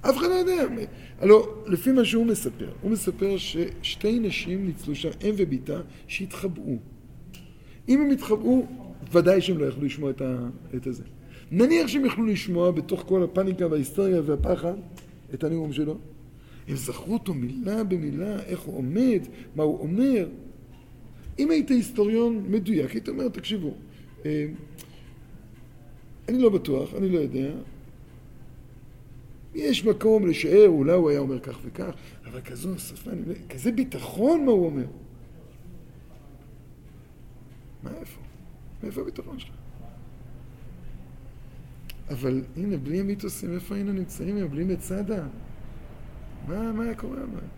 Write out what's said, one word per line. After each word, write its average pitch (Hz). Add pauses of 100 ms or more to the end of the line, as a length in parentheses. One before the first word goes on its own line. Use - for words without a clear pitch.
אף 269
אחד 349
לא 359
יודע. 359 (560)
הלוא, 208 (200)
לפי 196
מה 254
שהוא 226
מספר, 180 (120)
הוא 196
מספר 196
ששתי -
נשים 190
ניצלו 147
שם, 160 (140)
אם 214
וביתה, 147 (280)
שהתחבאו. 175 (1120)
אם 269
הם 285
התחבאו, 233 (460)
ודאי 175
שהם 180
לא 147
יכלו 135
לשמוע 139
את 131
ה-, 123 (260)
את 127
הזה. 123 (480)
נניח 277
שהם 269
יכלו 226
לשמוע 180
בתוך 170
כל 185
הפאניקה 180
וההיסטריה 165
והפחד 170 (600)
את 131
הנאום 156
שלו. 151 (720)
הם 143
זכרו 127
אותו 196
מילה 190
במילה, 180
איך 185
הוא -
עומד, 190 (340)
מה 156
הוא 151
אומר. 208 (1120)
אם 294
היית 311
היסטוריון 226
מדויק, 185
היית 220
אומר, 262
"תקשיבו, 180 (520)
אה, 151 (1800)
אני 254
לא 233
בטוח, 143
אני 190
לא 175
יודע. 135 (2000)
יש 294
מקום 214
לשער, 175
אולי 156
הוא 170
היה 143
אומר 131
כך 120
וכך, 180 (340)
אבל 127
כזו 175
שפה, -
אני 185
לא, 170 (160)
כזה 131
ביטחון 262
מה 254
הוא 185
אומר." 143 (3000)
מה, -
איפה? - (640)
מאיפה 214
הביטחון -
שלך? - (2500)
אבל 131 (140)
הנה, 185
בלי 143
המיתוסים, 196
איפה 180
היינו 202
נמצאים 185
היום? 185
בלי 143
מצדה? 185 (1200)
מה, 214
מה 220
היה 226
קורה? 262
מה? 254 (180)